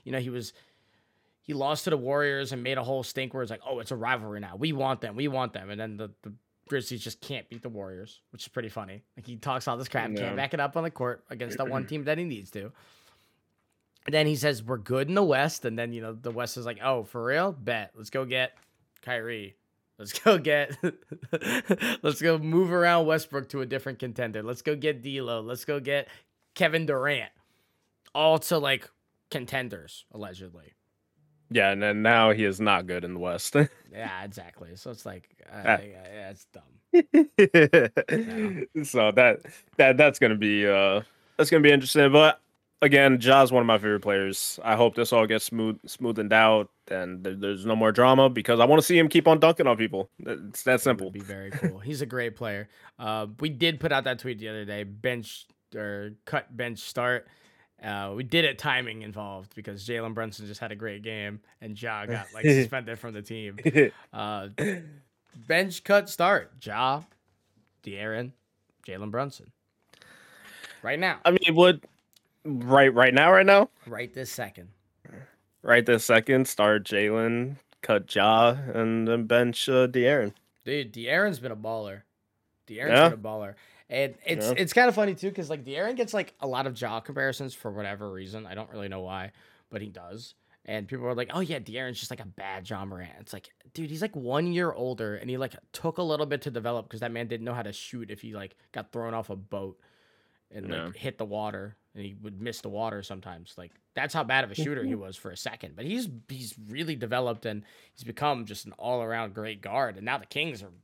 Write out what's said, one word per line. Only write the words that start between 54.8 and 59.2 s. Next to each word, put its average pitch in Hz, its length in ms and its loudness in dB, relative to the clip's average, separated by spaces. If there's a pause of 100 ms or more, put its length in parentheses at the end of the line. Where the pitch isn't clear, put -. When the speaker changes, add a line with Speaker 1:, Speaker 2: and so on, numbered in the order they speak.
Speaker 1:
Bench 110 640 -8 (280)
or 104 360 -10 (120)
cut - 320 -8
bench 117 240 -8
start. 123 480 -4 (560)
Uh, 101 320 -8
we 123 80 -8
did 156 220 0
it 131 140 -2
timing 123 420 -4
involved 101 540 -14